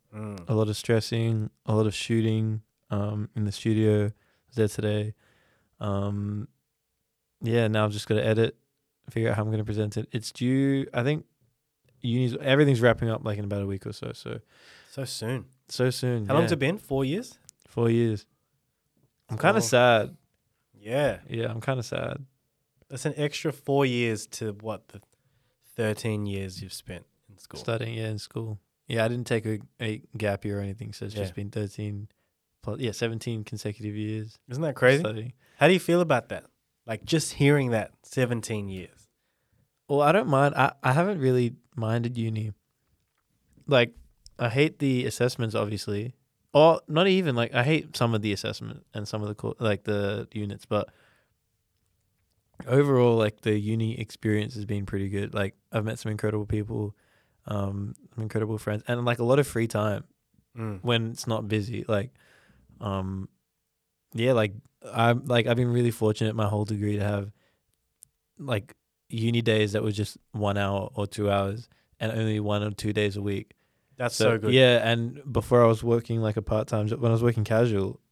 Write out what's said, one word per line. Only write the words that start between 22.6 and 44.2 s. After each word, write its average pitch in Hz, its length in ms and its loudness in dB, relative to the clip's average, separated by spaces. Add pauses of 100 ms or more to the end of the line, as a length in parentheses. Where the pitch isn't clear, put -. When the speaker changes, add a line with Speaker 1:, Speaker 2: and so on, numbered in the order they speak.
Speaker 1:
That's 135 180 -8
an 147 100 -4
extra 147 360 -4
four 139 340 0
years 120 400 -2 (120)
to 110 220 -6
what, 107 280 -10
the 101 120 -20 (760)
thirteen 107 520 -2
years 98 340 -6
you've 95 140 -14
spent - 320 -14 (240)
in 101 80 -20
school? - 220 -18
Speaker 2:
Studying, 113 360 -6
yeah, 110 140 -6
in 107 80 -6
school. 110 400 -10 (300)
Yeah, 113 160 0
I 113 40 2
didn't 120 200 -4
take 113 180 0
a, 110 140 -4 (200)
a 107 220 -6 (160)
gap 101 260 -2
year 101 140 -4
or - 20 -4
anything, 101 320 -8
so - 140 -12
it's 101 80 -10
just 101 160 -4
Speaker 1:
Yeah. 92 60 -16
Speaker 2:
been 101 140 -8
thirteen 104 580 -6 (540)
plus, - 180 -6
yeah, 117 120 -2
seventeen 113 520 -4
consecutive 104 500 -8
years 107 440 -6 (100)
Speaker 1:
Isn't 127 160 -6
that 143 100 -2
crazy? 135 280 6
Speaker 2:
studying. 110 300 -4 (260)
Speaker 1:
How 147 100 8
do 185 40 6
you 180 80 4
feel 175 220 2
about 143 280 0
that? 95 140 -10 (400)
Like, 110 220 -8
just - 280 0
hearing 143 360 4
that 110 220 -2 (100)
seventeen 113 640 -2
years. - 400 -14 (800)
Speaker 2:
Well, 143 140 4
I 147 100 6
don't 214 160 2
mind. 143 280 4
I, 131 160 4 (100)
I 127 100 2
haven't 175 280 0
really 127 340 2 (200)
minded 117 440 -2
uni. 110 340 -4 (1120)
Like, 135 280 4 (440)